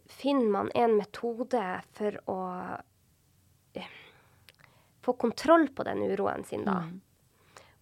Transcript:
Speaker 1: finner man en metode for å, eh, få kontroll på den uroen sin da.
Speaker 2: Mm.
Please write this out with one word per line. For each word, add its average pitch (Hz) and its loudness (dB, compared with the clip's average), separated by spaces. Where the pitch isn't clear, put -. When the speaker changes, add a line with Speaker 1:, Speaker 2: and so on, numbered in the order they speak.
Speaker 1:
finner 262 0
man 202 0
en 233 4
metode 233 -2
for 208 -4
å, 190 -4
eh, - -10
få 254 2
kontroll 277 4
på - -8
den 196 -2
uroen 196 -2
sin 208 -6
da. 185 0
Speaker 2:
Mm. 175 -10